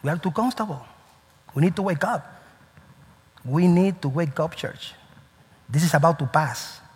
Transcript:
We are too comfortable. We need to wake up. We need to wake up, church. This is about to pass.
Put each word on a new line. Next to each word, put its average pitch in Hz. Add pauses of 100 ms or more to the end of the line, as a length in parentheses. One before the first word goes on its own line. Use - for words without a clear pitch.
We 135
are 165
too 175
comfortable. 214 (720)
We 139
need 170
to 196
wake 180
up. 208 (1200)
We 151
need 180
to 143
wake 147
up, 160
church. - (760)
This 143
is 170
about 156
to 139
pass. 143 (160)